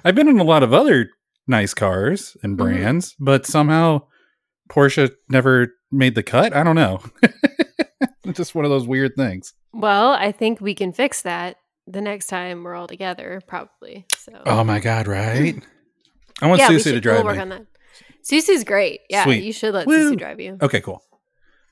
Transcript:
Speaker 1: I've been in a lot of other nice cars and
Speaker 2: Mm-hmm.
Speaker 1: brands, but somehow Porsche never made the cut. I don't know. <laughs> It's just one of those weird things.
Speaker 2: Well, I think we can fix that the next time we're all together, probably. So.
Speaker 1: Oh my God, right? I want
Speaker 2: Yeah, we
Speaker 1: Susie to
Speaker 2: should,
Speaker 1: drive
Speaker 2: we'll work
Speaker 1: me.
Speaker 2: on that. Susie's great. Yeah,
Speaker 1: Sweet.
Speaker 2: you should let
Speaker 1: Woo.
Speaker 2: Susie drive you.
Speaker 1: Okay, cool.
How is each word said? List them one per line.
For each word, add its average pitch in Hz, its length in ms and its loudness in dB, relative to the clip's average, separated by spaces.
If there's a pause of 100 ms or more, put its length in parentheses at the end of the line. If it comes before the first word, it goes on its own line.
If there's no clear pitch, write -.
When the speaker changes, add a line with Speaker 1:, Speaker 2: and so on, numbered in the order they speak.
Speaker 1:
I've 185 120 2
been 294 100 4
in 262 140 6
a 175 40 2
lot 156 200 6
of 113 80 2
other 180 380 4 (360)
nice 110 280 0
cars 101 680 -2
and 101 160 -4
Speaker 2:
Mm-hmm. - 60 0 (140)
Speaker 1:
brands, 123 420 -4
but 139 260 2
somehow 156 540 2 (680)
Porsche 139 400 4 (180)
never 127 460 2 (180)
made 131 240 2
the 110 80 0
cut. 170 320 0
I 143 80 2
don't 165 120 2
know. 95 240 0 (220)
<laughs> 240 60 4 (960)
It's 185 120 -8
just - 180 -8
one 151 120 -2
of 147 40 0
those 135 160 0
weird 131 300 -2
things. 98 380 -6 (180)
Speaker 2:
Well, 214 380 2
I 208 220 -2
think 220 280 -4
we 202 140 -6
can 185 180 -6
fix 269 300 -4
that 175 340 -8 (300)
the 190 160 -12
next 208 240 -10
time 180 360 -10
we're 175 120 -14
all 175 120 -14
together, 180 600 -12
probably. - 580 -18 (100)
So. - 180 -20 (120)
Speaker 1:
Oh 113 200 -2
my 107 160 -2
God, 110 260 -4
right? 110 480 -4 (880)
I 143 40 0
want 180 120 4
Speaker 2:
Yeah, 180 100 4
we 160 60 6
Speaker 1:
Susie 160 160 2
to 123 60 0
Speaker 2:
should, 110 80 -2
Speaker 1:
drive 113 140 2
Speaker 2:
we'll - 80 0
work 104 100 -4
Speaker 1:
me. 196 60 -6
Speaker 2:
on 185 80 -10
that. 190 160 -18 (560)
Susie's 311 420 2
great. 196 440 -2
Yeah, 196 160 0
Speaker 1:
Sweet. 139 200 2
Speaker 2:
you 220 100 -8
should 214 180 -4
let 190 140 -4
Speaker 1:
Woo. 294 160 2
Speaker 2:
Susie 294 140 0
drive - 240 -12
you. 190 200 -14
Speaker 1:
Okay, 139 220 0
cool. 92 200 -14 (680)